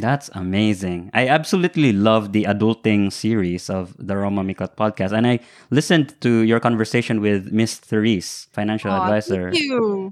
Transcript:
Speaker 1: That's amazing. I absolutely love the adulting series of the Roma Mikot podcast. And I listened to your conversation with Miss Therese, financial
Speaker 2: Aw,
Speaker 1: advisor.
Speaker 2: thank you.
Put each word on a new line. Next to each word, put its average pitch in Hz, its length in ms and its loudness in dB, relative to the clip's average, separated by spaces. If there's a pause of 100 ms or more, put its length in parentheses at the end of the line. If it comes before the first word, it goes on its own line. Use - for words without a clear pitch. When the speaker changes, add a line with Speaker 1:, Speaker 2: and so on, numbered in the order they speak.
Speaker 1:
That's 135 340 -2
amazing. 92 800 -2
I 127 140 2
absolutely 160 640 2
love 104 400 2
the 107 120 2
adulting 104 680 0
series 95 560 -2
of 92 300 -6
the 98 180 -6
Roma 101 260 -2
Mikot 95 320 -6
podcast. 104 380 -2
And 113 140 2
I 120 120 2 (300)
listened 156 520 0
to 117 200 4
your 113 180 4
conversation 117 600 0
with 101 300 0
Miss 110 260 0
Therese, 107 720 -2
financial 107 400 -2
Speaker 2:
Aw, 95 140 0
Speaker 1:
advisor. 98 460 -2
Speaker 2:
thank 330 120 0
you. 214 480 -2